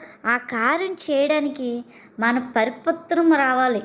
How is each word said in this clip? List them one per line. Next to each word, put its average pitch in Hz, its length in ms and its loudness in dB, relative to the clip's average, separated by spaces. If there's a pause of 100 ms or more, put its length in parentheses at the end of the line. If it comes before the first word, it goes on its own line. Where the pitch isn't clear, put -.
(260)
ఆ 240 100 0
కార్యం 254 560 -2
చేయడానికి 285 920 -2 (360)
మన 247 360 0
పరిపత్రం 330 760 0
రావాలి 254 520 2